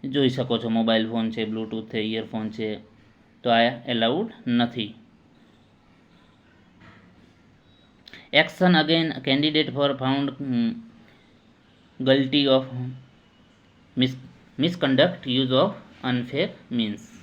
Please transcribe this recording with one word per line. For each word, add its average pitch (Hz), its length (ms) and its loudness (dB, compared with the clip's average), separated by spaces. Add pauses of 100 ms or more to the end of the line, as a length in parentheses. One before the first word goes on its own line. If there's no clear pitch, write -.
(120)
જોઈ 135 180 4
શકો 127 280 -2
છો. 113 120 -4
મોબાઈલ 113 400 2
ફોન 113 220 -4
છે, 113 140 -4
બ્લૂટૂથ 110 440 -8
છે, 113 100 -6
ઇયરફોન 110 500 -6
છે, 107 300 -8 (640)
તો 123 60 -2
આ 117 120 4 (240)
એલાઉડ 127 460 -2 (160)
નથી. 120 460 -2 (3500)
Action 170 420 4
against 156 480 0
candidate 147 500 0
for 143 240 0
found, 135 320 -2 (120)
mm, 120 300 -2 (1300)
guilty 135 460 4
of 131 200 4 (1300)
mis-, - 300 -2 (320)
misconduct, 151 680 2
use 131 260 0
of 156 200 4 (320)
unfair 127 440 -2 (260)
means. 107 280 -2 (200)